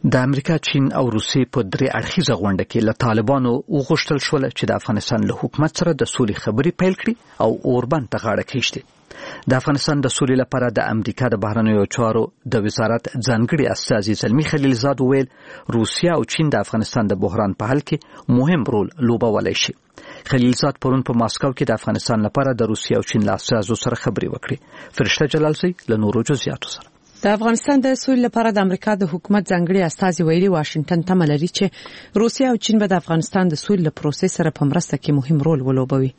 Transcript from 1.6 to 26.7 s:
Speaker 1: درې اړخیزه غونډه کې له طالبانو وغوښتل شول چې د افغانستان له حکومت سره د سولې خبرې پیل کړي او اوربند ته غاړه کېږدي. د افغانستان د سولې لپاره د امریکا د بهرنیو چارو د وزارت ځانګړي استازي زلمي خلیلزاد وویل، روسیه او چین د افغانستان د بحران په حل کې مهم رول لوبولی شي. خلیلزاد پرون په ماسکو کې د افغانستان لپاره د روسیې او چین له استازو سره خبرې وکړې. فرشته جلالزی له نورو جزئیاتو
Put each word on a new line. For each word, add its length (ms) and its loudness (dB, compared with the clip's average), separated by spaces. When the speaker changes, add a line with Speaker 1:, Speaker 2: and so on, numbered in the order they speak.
Speaker 1:
درې 240 -2
اړخیزه 420 0
غونډه 300 0
کې 180 0
له 40 0
طالبانو 480 2
وغوښتل 500 0
شول 240 0
چې 200 -6
د 100 2
افغانستان 500 -2
له 100 -2
حکومت 400 -2
سره 120 2
د 200 0
سولې 320 0
خبرې 280 0
پیل 180 2
کړي 140 -2
او 60 4
اوربند 400 0
ته 60 -4
غاړه 340 -2
کېږدي. 300 -4
د 80 4
افغانستان 420 0
د 160 0
سولې 260 2
لپاره 360 -2
د 20 2
امریکا 400 -2
د 80 -2
بهرنیو 540 2
چارو 280 2
د 140 0
وزارت 420 0
ځانګړي 640 0
استازي 480 0
زلمي 320 2
خلیلزاد 460 2
وویل، 300 2
روسیه 400 0
او 100 0
چین 300 0
د 100 0
افغانستان 460 -2
د 160 -2
بحران 320 -2
په 160 -2
حل 140 2
کې 80 -2
مهم 240 2
رول 160 0
لوبولی 580 2
شي. 120 -10
خلیلزاد 520 2
پرون 260 0
په 140 2
ماسکو 300 0
کې 140 -2
د 140 0
افغانستان 480 0
لپاره 240 0
د 180 0
روسیې 260 0
او 140 0
چین 160 2
له 140 2
استازو 440 -2
سره 200 -4
خبرې 300 -2
وکړې. 220 -8
فرشته 360 0
جلالزی 380 0
له 160 2
نورو 180 0
جزئیاتو 520 -4